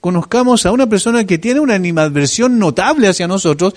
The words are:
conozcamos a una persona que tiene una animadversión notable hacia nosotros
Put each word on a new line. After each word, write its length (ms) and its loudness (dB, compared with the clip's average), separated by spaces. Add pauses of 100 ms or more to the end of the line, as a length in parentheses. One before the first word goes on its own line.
conozcamos 680 0
a 60 2
una 140 2
persona 380 0
que 140 0
tiene 220 -2
una 140 0
animadversión 840 0
notable 500 2
hacia 180 -2
nosotros 500 -2